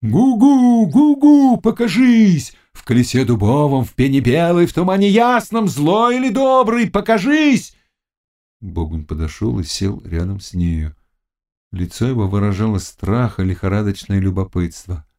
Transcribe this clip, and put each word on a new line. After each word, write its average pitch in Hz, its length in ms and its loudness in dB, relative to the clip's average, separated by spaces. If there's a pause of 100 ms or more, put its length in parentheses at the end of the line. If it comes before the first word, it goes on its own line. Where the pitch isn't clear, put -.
Гу-гу, 240 840 2
гу-гу, 285 720 4
покажись! 226 920 2 (180)
В - 120 -20
колесе 123 400 0
дубовом, 123 600 0
в - 100 -10
пене 135 260 0
белой, 170 460 2
в 170 60 -2
тумане 185 360 0
ясном, 226 580 0
злой 190 520 0
или 262 100 -2
добрый, 240 600 0
покажись! 226 880 0 (880)
Богун 82 440 -8
подошёл 80 540 -6
и 87 60 -4
сел 98 400 -6
рядом 90 340 -6
с - 160 -18
нею. 82 400 -4 (760)
Лицо 90 340 -6
его 117 220 -2
выражало 101 500 -2
страх 107 600 -6
и 92 40 -2
лихорадочное 98 760 -4
любопытство. 92 840 -6 (140)